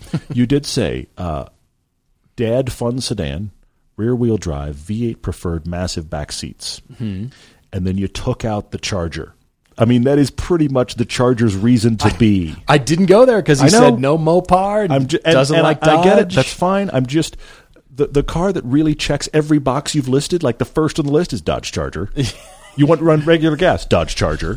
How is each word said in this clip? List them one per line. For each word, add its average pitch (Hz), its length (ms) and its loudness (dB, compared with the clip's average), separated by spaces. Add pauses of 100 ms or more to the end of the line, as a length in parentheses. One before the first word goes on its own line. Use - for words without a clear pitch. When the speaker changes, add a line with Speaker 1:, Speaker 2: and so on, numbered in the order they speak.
(140)
Speaker 1:
<laughs> 151 200 -8
Speaker 2:
You 123 120 2
did 139 200 0
say, 65 420 -4 (100)
uh, 80 280 -6 (880)
"Dad 120 360 0
fun 120 280 -4
sedan, 98 520 -6 (440)
rear 117 200 0
wheel 117 220 0
drive, 73 380 -6
V 104 340 -6
eight - 120 -10
preferred, 82 460 -6
massive 87 420 -6
back 73 220 -8
seats." - 500 -12 (120)
Speaker 1:
Mm-hmm. 107 340 -8 (460)
Speaker 2:
And 92 120 -4
then 92 120 -2
you 95 100 -2
took - 380 -6
out 107 260 -6
the 101 60 -8
Charger. 85 560 -8 (440)
I 117 80 0
mean, 120 200 4
that 143 120 2
is 139 140 2
pretty 160 380 0
much 123 260 -2
the 120 100 -2
Charger's 120 500 2
reason 113 420 2
to 107 100 0
Speaker 1:
I, - 100 0
Speaker 2:
be. 95 380 2 (120)
Speaker 1:
I 151 100 4
didn't 160 300 2
go 208 180 8
there 226 180 4
'cause 143 160 2
he 135 80 6
Speaker 2:
I - 20 6
know. 214 100 6
Speaker 1:
said 240 200 4
no 139 180 2
Mopar, 185 720 2
Speaker 2:
I'm 135 180 0
ju-, 160 160 -2
and, 165 100 4
Speaker 1:
doesn't 139 220 4
Speaker 2:
and 165 80 4
Speaker 1:
like 156 220 0
Speaker 2:
I, 156 120 6
I 170 60 4
get 196 160 6
it. - 40 6
Speaker 1:
Dodge. 180 120 -6
Speaker 2:
That's - 180 0
fine. 196 400 -2
I'm 131 120 0
just, 151 320 -2 (560)
the, 139 140 0
the 143 160 0
car 180 300 -2
that 175 100 -6
really 139 320 0
checks - 380 -4
every 151 260 2
box 135 340 -2
you've 139 140 -2
listed, 139 360 0
like, 120 140 0
the 123 80 -2
first - 320 -2
on 156 80 -2
the 139 60 -4
list 165 220 0
is 98 80 -6
Dodge 67 300 -4
Charger. 78 440 -6
Speaker 1:
<laughs> - 40 -2 (600)
Speaker 2:
You 147 60 4
want 156 140 4
to 160 60 -2
run 156 200 4
regular 160 320 2
gas? 147 300 0
Dodge 82 280 0
Charger. 80 420 -2